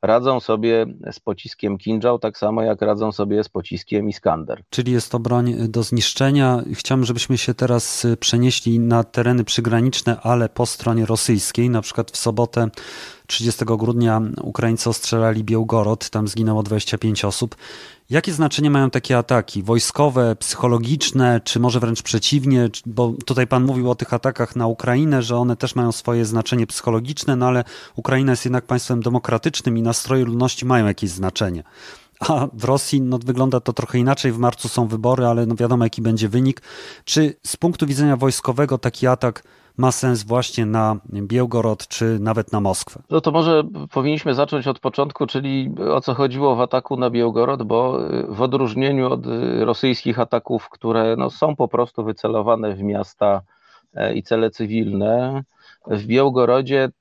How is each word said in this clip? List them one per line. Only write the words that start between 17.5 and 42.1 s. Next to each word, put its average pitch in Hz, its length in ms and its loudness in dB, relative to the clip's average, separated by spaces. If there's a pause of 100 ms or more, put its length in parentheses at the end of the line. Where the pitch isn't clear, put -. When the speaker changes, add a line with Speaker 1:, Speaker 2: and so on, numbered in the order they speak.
Speaker 2:
Jakie 160 220 0
znaczenie 147 380 2
mają 139 200 2
takie 127 280 0
ataki? 113 440 0
Wojskowe, 117 720 2
psychologiczne, 123 1080 2
czy - 160 0
może 123 200 2
wręcz 117 220 -2
przeciwnie? 127 680 2
Czy, - 180 -8
bo 117 260 0 (140)
tutaj 127 200 2
pan 127 180 2
mówił 127 260 2
o 120 40 2
tych - 200 -4
atakach 120 420 -2
na 117 100 0
Ukrainę, 127 560 2
że 117 140 -2
one 120 200 2
też - 180 -4
mają 120 180 0
swoje 120 320 0
znaczenie 113 420 0
psychologiczne, 123 680 -2
no 123 100 2
ale 123 180 2 (320)
Ukraina 131 360 2
jest 120 120 -2
jednak 123 220 -2
państwem 123 340 0
demokratycznym 120 800 0
i 113 40 0
nastroje 127 420 0
ludności 120 420 0
mają 120 200 4
jakieś 101 240 -2
znaczenie. 92 520 -4 (680)
A 147 240 2
w 110 120 -12
Rosji, 135 360 2
no, 127 180 0
wygląda 127 420 0
to 123 120 -4
trochę 117 260 -2
inaczej. 131 340 2
W 113 60 -4
marcu 120 300 0
są 120 180 0
wybory, 120 400 2
ale, 117 200 2
no, 113 80 0
wiadomo, 120 300 2
jaki 117 180 -2
będzie 110 260 2
wynik. 127 340 2 (420)
Czy 151 300 2 (120)
z - 100 -6
punktu 170 300 0
widzenia 139 300 2
wojskowego 131 640 0
taki - 280 -2
atak 127 360 0 (340)
ma 127 160 2
sens 123 300 0
właśnie 117 440 -2
na 110 300 2 (160)
Białgorod 113 760 -2
czy 113 300 0